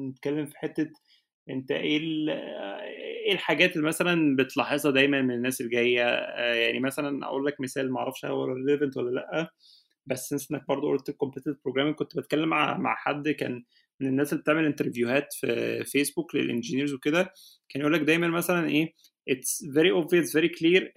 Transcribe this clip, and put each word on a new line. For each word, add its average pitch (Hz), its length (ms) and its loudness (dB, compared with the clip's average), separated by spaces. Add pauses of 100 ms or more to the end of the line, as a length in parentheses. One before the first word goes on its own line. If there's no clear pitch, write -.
نتكلم 147 360 -4
في - 120 -16
حتة 156 340 -4 (580)
أنت 131 220 -6
إيه 156 260 0
ال-، 156 320 -2 (1000)
إيه 202 60 4
الحاجات 170 420 2
اللي 156 120 0
مثلًا 165 480 2
بتلاحظها 135 560 2
دايمًا 139 300 4
من 127 140 2
الناس 127 260 -2
الجاية؟ 120 460 2
آه، 120 480 0
يعني، 117 240 2
مثلًا 139 480 -2
أقول 139 180 -2
لك 143 160 -4
مثال، 131 300 -4
معرفش 127 340 -4
هو 135 300 -2
relevant 135 420 0
ولا 123 140 -2
لأ، 156 400 -4 (560)
بس 127 260 -6
since 143 180 -6
إنك 139 160 -4
برضو 147 220 0
قلت 143 220 -2
competitive 139 440 -6
programming، 139 400 -2
كنت - 220 -6
بتكلم 160 320 0
مع، 151 280 2
مع 120 180 0
حد 143 340 -2
كان 123 340 -4 (380)
من 135 60 0
الناس 139 260 2
اللي 143 100 -2
بتعمل 156 220 4
انترفيوهات 135 680 0
في 117 520 -2
فيسبوك 143 500 -2
للانجينيرز 131 580 0
وكده، 160 400 0 (360)
كان 139 120 -6
يقول 151 120 2
لك 160 80 2
دايمًا 165 280 4
مثلًا 165 400 0
إيه، 160 240 2 (380)
it's 131 440 -4
very 175 280 6
obvious, 170 260 2 (100)
very 165 100 2 (100)
clear 175 380 4